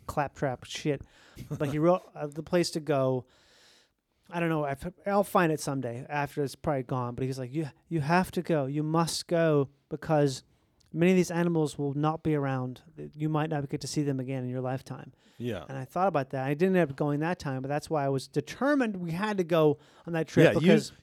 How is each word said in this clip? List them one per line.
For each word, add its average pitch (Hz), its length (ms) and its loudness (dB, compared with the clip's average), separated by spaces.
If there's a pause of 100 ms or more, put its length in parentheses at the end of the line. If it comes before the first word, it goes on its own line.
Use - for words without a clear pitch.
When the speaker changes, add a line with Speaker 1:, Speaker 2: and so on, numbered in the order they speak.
Speaker 1:
claptrap 139 560 -4
shit. - 380 -4 (480)
But 147 200 -2
he 151 100 -2
wrote, 175 240 4 (120)
uh, 151 120 -8
the 151 160 -10
place 175 280 0
to 170 80 -4
go. 135 460 0 (1040)
I 175 100 -6
don't 170 100 0
know. 151 160 0
I 139 60 -2
f-, 139 160 -8 (180)
I'll 202 180 4
find 175 280 2
it 147 80 0
someday 131 500 -6
after 147 340 -2
it's 131 120 -6
probably 139 280 -2
gone. 123 320 -4
But 127 80 -6
he 127 40 -2
was 131 120 -6
like, 127 140 -10
"You, 151 160 -4 (180)
you 165 140 -2
have 170 300 2
to 185 100 -4
go. 156 240 0
You 147 180 -2
must 160 440 0
go 156 420 2 (200)
because 147 540 0 (500)
many 170 180 4
of 185 60 6
these 175 140 4
animals 165 460 0
will 143 160 -2
not 156 300 -2
be 156 120 2
around. 131 460 -2 (320)
You 151 160 -2
might 156 200 0
not 143 200 -4
get 147 120 -4
to 131 60 -10
see 151 160 -2
them 139 160 -2
again 131 240 -4
in 123 60 -6
your 127 120 -4
lifetime." 131 520 -8 (260)
Speaker 2:
Yeah. 110 300 -6
Speaker 1:
And 135 80 -10
I 131 80 -10
thought 180 220 0
about 147 240 0
that. 131 160 -4
I 147 80 0
didn't 185 220 2
end 165 120 4
up 135 80 -10
going 147 220 0
that 170 180 -2
time, 131 240 -6
but 135 60 -8
that's 147 240 -4
why 147 120 0
I 139 60 0
was 135 180 -2
determined 240 720 0
we 170 140 -6
had 208 260 -2
to 185 60 2
go 156 340 4 (300)
on 170 60 -6
that 160 140 -2
trip 160 180 6
Speaker 2:
Yeah, 131 80 8
you, 165 80 2
Speaker 1:
because 156 300 6 (120)